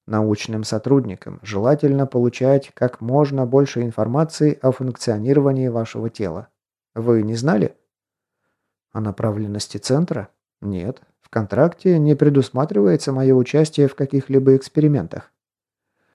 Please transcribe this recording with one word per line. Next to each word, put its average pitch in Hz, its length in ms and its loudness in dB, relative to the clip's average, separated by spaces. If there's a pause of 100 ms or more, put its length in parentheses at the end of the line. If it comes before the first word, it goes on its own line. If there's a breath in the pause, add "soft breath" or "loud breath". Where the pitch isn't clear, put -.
Научным 107 560 -2
сотрудникам 110 800 -2
желательно 135 640 0
получать 127 680 0
как - 280 -4
можно 135 440 0
больше 135 360 0
информации 143 800 -2
о 131 100 2
функционировании 131 960 -2
вашего 113 420 -6
тела. 92 380 -8 (480)
Вы 113 260 2
не 107 140 -2
знали?" 156 400 0 (1160)
"О 110 80 -8
направленности 107 760 -6
центра? 135 520 -2 (300)
Нет. 98 420 -8 (200)
В - 80 -20
контракте 139 720 0
не 147 160 4
предусматривается 147 960 2
моё 131 240 4
участие 147 500 2
в - 80 -4
каких-либо 135 600 2
экспериментах". 135 760 -2 (840)